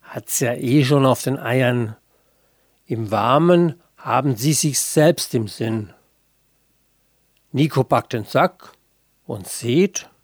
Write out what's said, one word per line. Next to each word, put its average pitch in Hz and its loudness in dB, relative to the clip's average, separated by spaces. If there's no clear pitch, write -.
Hat's - -8
ja 123 0
eh 135 2
schon 135 4
auf 127 2
den 135 -4
Eiern. 123 0
Im 110 -6
Warmen 151 2
haben 131 -2
sie 131 0
sich 143 -2
selbst - 0
im 113 -2
Sinn. 110 -6
Nico 139 0
packt - 0
den 110 -6
Sack - -2
und - -12
seht 160 -2